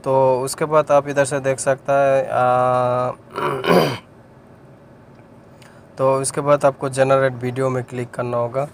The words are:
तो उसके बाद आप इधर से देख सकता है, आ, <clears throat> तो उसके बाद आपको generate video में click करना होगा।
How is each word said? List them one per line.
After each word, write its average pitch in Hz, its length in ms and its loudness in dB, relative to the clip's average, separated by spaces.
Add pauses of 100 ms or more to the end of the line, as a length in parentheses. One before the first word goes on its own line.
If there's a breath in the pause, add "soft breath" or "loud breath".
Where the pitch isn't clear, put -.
तो 131 380 2
उसके 135 240 -4
बाद 151 260 2
आप 143 160 4
इधर 143 180 0
से 139 140 -4
देख 135 200 -2
सकता 135 340 -2
है, 135 320 2
आ, 123 880 0
<clears throat> 156 840 -2 (2000 loud breath)
तो 135 240 0
उसके 139 200 -6
बाद 143 240 2
आपको 135 240 0
generate 135 440 2
video 127 360 -4
में 127 140 -4
click 123 280 -10
करना 120 260 -4
होगा। 120 360 -4